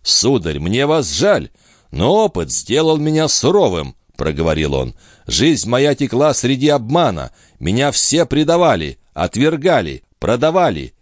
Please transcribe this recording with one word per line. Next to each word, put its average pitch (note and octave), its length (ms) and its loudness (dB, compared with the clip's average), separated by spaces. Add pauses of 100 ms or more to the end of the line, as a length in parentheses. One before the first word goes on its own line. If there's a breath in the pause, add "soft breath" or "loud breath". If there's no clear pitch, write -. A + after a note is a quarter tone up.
«Сударь, E2 580 0
мне A2 260 0
вас D3+ 240 0
жаль, F#3 400 0 (400 soft breath)
но D#3 340 2
опыт E2+ 260 -4
сделал D#3 460 0
меня D#3 320 0
суровым», A2 680 0 (200)
проговорил D#2 560 -2
он. B1+ 220 -2 (320 soft breath)
«Жизнь C#3 420 0
моя C3+ 260 2
текла C#3 380 0
среди C3+ 380 0
обмана, A#2+ 600 0 (280 soft breath)
меня A#2 340 0
все - 320 0
предавали, D3 760 0 (140)
отвергали, C3 920 -2 (140)
продавали, B2 840 0